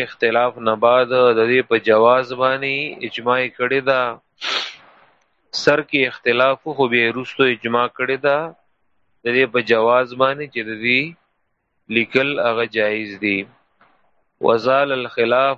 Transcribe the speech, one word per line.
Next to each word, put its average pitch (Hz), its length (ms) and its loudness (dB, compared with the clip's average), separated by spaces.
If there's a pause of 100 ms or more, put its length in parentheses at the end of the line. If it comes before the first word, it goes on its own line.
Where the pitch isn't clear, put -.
اختلاف 117 560 0
نه 113 160 0
بعد، 120 320 4
د 120 340 4 (100)
دې 127 180 2
په 113 100 2
جواز 120 540 4
باندې 135 440 -2 (300)
اجماع 120 360 -2 (160)
کړې 123 220 0
ده۔ 131 220 0 (1500)
سر 147 300 0
کې 139 240 -2
اختلاف 127 560 0
خو 135 260 -2
بیا 117 220 0
وروسته 123 340 -4
اجماع 120 420 0
کړې 127 300 -4
ده 139 220 0 (880)
د - 20 -6 (100)
دې 131 160 2
په 123 80 0
جواز 117 540 2
باندې 135 380 -2
چې 120 100 -8
د 110 100 -8 (120)
دې 123 160 2 (920)
لیکل 117 380 0 (120)
هغه 117 240 0
جایز 107 540 -4
دي۔ 101 200 -2 (1040)
وزال 131 520 0
الخلاف، 127 640 0